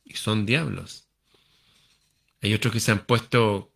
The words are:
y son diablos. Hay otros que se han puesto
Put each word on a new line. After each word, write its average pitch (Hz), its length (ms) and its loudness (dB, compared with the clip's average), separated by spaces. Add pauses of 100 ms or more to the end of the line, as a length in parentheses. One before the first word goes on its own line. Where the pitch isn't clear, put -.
y - 100 -20
son 107 320 -2
diablos. 110 600 -4 (1300)
Hay 104 120 2
otros 107 180 0
que 113 80 -2
se 117 120 2
han 101 140 0
puesto 113 680 2